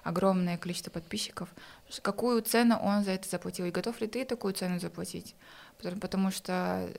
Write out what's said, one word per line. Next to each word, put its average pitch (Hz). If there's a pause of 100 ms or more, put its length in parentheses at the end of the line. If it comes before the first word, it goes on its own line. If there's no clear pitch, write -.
огромное 175
количество 175
подписчиков. - (400)
Ш-, -
какую 226
цену 233
он 202
за 196
это 190
заплатил? 180
И 175
готов 180
ли 220
ты 233
такую 233
цену 180
заплатить? 175 (440)
Потому, 180
потому 190
что 180